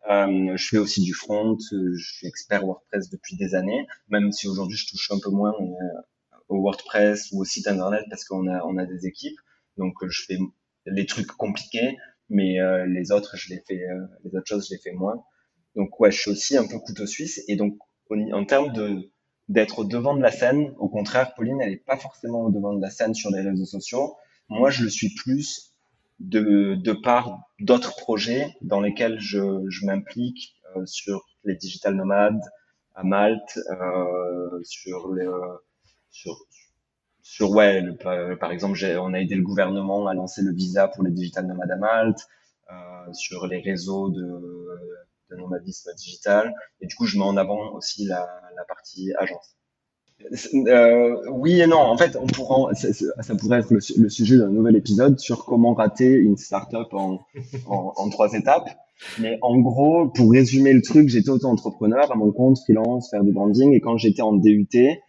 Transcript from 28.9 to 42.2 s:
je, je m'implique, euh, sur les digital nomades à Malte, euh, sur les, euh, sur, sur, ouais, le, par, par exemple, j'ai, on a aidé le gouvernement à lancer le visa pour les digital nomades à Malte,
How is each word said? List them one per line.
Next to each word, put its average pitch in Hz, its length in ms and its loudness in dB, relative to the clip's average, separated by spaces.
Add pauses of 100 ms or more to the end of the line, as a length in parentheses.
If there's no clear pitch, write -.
je, 98 480 -4
je 95 180 -8
m'implique, 117 720 -8 (200)
euh, 92 80 -8
sur 98 400 -10 (200)
les 98 120 -4
digital 95 380 -6
nomades 101 480 0 (520)
à 92 100 -14
Malte, 104 540 0 (120)
euh, 90 920 -6
sur 92 520 -12
les, 92 100 -4
euh, 90 140 -6 (720)
sur, - 260 -16 (840)
sur, - 300 -2
ouais, 101 280 6
le, 90 160 -8
par, 90 420 -6
par 87 140 -6
exemple, 95 220 -4
j'ai, 90 240 -2
on 92 160 -6
a 92 60 -2
aidé 95 140 -4
le 92 80 0
gouvernement 98 680 -2
à 92 60 -4
lancer 92 280 -6
le 95 100 0
visa 92 360 0
pour 95 160 -2
les 90 60 -2
digital 90 360 -6
nomades 90 240 -8
à 92 60 -4
Malte, 110 500 0 (440)